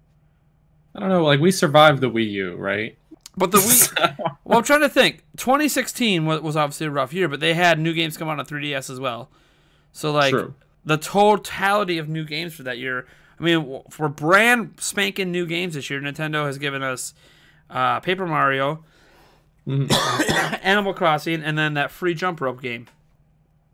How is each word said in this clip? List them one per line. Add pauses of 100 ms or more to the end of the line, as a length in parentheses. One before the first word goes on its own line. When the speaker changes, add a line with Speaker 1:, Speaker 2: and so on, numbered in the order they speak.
(920)
Speaker 1:
I
don't
know,
like,
we
survived
the
Wii
U,
right? (400)
Speaker 2:
But
the
Wii, (220)
Speaker 1:
<laughs>
So (200)
Speaker 2:
well,
I'm
trying
to
think. (120)
Twenty
sixteen
wa-,
was
obviously
a
rough
year,
but
they
had
new
games
come
out
on
three
D
S
as
well. (640)
So,
like,
Speaker 1:
True. (320)
Speaker 2:
the
totality
of
new
games
for
that
year, (320)
I
mean,
w-,
for
brand
spanking
new
games
this
year,
Nintendo
has
given
us, (560)
uh,
Paper
Mario, (840)
Speaker 1:
Mm-hmm.
Speaker 2:
<coughs>
Animal
Crossing,
and
then
that
free
jump
rope
game. (880)